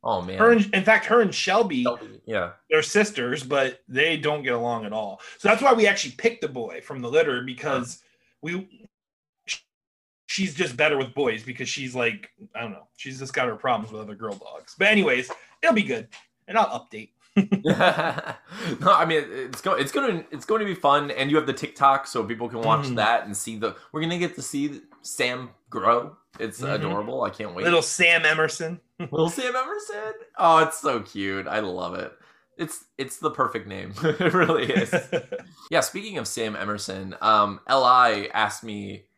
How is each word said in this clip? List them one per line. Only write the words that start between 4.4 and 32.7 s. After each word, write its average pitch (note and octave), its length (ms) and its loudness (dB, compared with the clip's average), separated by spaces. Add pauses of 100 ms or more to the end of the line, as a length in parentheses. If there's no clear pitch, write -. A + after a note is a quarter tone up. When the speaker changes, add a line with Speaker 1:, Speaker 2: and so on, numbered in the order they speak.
Speaker 2:
get C3 120 -2
along A#2 320 -2
at G2+ 80 -8
all. G#2 280 -6 (160)
So G3 120 0
that's A3 120 4
why C4+ 120 6
we A3+ 120 6
actually G3 320 0
picked A#3 240 0
the D3+ 80 -4
boy A#2 320 -10
from C3 200 -12
the A#2+ 100 -6
litter, C#3 320 2
because B2+ 580 -6
Speaker 1:
Huh. - 60 -20 (340)
Speaker 2:
we, F#3 460 -10 (1400)
she's F#3 240 -4
just C#3 240 -4
better D3 200 4
with B2+ 160 -4
boys A2+ 300 0
because B2 260 -8
she's, B2+ 260 -8
like, A#2 340 -2 (240)
I A2+ 80 -10
don't A2 100 -10
know, D#2+ 160 -20 (100)
she's C3 200 -14
just C3+ 160 -12
got B2+ 140 0
her A2 80 -4
problems A2+ 360 -2
with G#2+ 100 -12
other G#2 120 -14
girl G2+ 220 -8
dogs. - 420 -18
But G3 120 4
anyways, D3+ 420 2 (320)
it'll E4 100 6
be G#3+ 100 4
good, A#2+ 260 -4 (380)
and G#3+ 100 0
I'll E3+ 300 0
update. A2 240 -16 (240)
<laughs> - 0 -
Speaker 1:
<laughs> E3+ 1000 2 (460)
No, F#3 100 4
I E3 140 6
mean, D#3 220 2
it's B2+ 340 -10
go-, F#3+ 120 0
it's C3+ 180 0
gonna, A3+ 400 -2
it's D3 140 -12
going A3 140 2
to G#3+ 60 -2
be F#3+ 100 -4
fun, C#3+ 360 2
and C#3 200 -2
you D#3 60 4
have D3+ 100 2
the C3+ 60 -2
TikTok, C#3 540 2
so A#2 160 -4
people G#2+ 260 -6
can A#2 120 -8
watch A2+ 240 2
Speaker 2:
Mm-hmm. B2 100 -4
Speaker 1:
that A2 300 2
and G2+ 100 -10
see A2+ 220 -8
the, G#2+ 180 -4 (160)
we're D#3 100 -6
gonna E3+ 180 -2
get F3 160 -4
to C#3 60 -12
see C#3+ 400 -6 (200)
Sam B2 480 -4 (200)
grow. A#2+ 460 0 (240)
It's A2+ 220 -8
Speaker 2:
Mm-hmm. C3 120 -4
Speaker 1:
adorable. G#2 500 -4
I G3+ 60 -2
can't G2 260 -10
wait. F#2 80 -4
Speaker 2:
Little E3+ 180 4
Sam E3+ 440 2
Emerson. D#3 540 0 (100)
<laughs> - 100 -20
Speaker 1:
Little D#3+ 300 0
Sam B3 260 -4
Emerson? B3+ 580 -6 (240)
Oh, E3 220 6
it's D#3+ 200 2
so B2+ 220 -2
cute. G2 460 -6
I G#2 120 -2
love F2+ 360 -4
it. F#2 160 -8 (460)
It's, - 280 -10 (120)